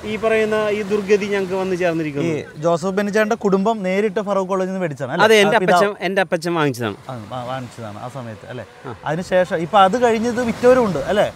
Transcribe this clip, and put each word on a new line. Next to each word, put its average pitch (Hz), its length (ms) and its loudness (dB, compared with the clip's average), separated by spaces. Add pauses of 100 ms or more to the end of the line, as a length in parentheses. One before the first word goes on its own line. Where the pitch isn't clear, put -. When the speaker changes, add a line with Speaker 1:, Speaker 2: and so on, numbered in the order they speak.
(100)
Speaker 1:
ഈ 220 120 -4
പറയുന്ന 220 340 2 (200)
ഈ 214 140 -4
ദുർഗതി 208 440 2
ഞങ്ങൾക്ക് 190 280 -2
വന്ന് 190 200 -2
ചേർന്നിരിക്കുന്നത്. 160 560 -2
Speaker 2:
ഈ - 260 -12
ജോസഫ് 170 320 0
ബെന്നിച്ചേട്ടൻ്റെ 214 480 0
കുടുംബം 202 420 2
നേരിട്ട് 196 420 0
ഫറൂഖ് 196 200 0
കോളേജിൽ 185 220 -2
നിന്ന് 190 140 -4
മേടിച്ചാണ് 139 280 -6
അല്ലേ? 175 120 2
Speaker 1:
അതെ, 220 200 8
എൻ്റെ 208 120 2
Speaker 2:
ആ, 208 60 4
പിതാവ് 180 140 4
Speaker 1:
അപ്പച്ചൻ, 202 300 0
എൻ്റെ 190 200 0
അപ്പച്ചൻ 170 340 -2
വാങ്ങിച്ചതാണ്. 120 360 0 (140)
Speaker 2:
ആ, 131 40 -8 (180)
വാ-, 123 200 -8
വാങ്ങിച്ചതാണ് 117 540 -10
ആ - 100 -10
സമയത്ത് 113 360 -12
അല്ലേ? 120 120 -12 (220)
Speaker 1:
ആ. 123 80 -10 (100)
Speaker 2:
അതിനുശേഷം 180 520 0 (100)
ഇപ്പം 202 200 4
അത് 233 180 2
കഴിഞ്ഞത് 226 360 0 (100)
വിറ്റവരും 247 360 4
ഉണ്ട് 170 120 -2 (120)
അല്ലേ? 185 260 2